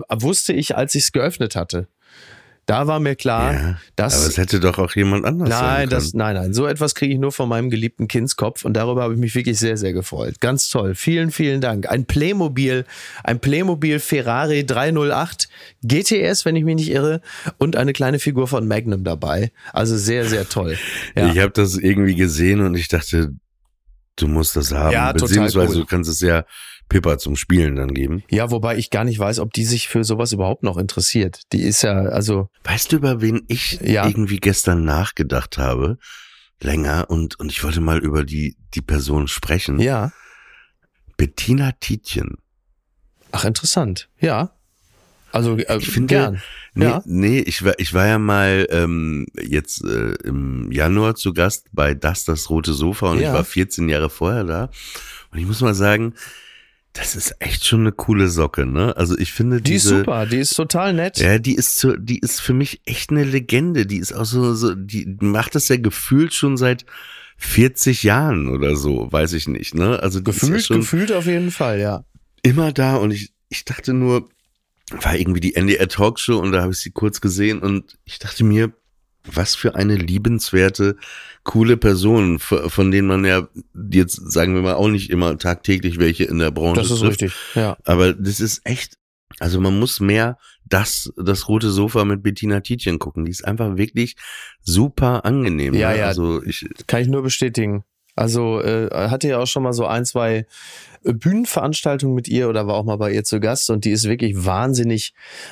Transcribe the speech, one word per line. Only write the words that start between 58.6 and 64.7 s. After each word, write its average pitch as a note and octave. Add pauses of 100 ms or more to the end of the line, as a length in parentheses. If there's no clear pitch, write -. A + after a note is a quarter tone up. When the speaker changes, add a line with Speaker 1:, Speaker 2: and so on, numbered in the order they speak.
Speaker 2:
ne? E2
Also F2
ich -
finde A#2+
Speaker 1:
Die C#3+
ist F#3+
Speaker 2:
diese G2+
Speaker 1:
super, G#2+
die A#2+
ist -
total F3
nett. E3+
Speaker 2:
Ja, G2+
die A2+
ist -
so, B2+
die A#2
ist -
für -
mich C3+
echt -
eine D3
Legende. C3+
Die G2+
ist F2
auch A2+
so, A#2+
so, A2+